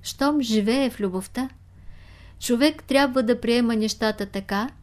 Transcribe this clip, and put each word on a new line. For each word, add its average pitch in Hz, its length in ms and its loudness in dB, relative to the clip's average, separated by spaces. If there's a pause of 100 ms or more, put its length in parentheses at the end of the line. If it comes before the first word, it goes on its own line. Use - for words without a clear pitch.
Щом 294 380 0
живее 233 500 2
в 240 100 -14
любовта, 196 480 -4 (920)
човек 285 440 2
трябва 262 380 2
да 240 180 2
приема 233 360 2
нещата 214 500 -2
така 202 440 -4 (120)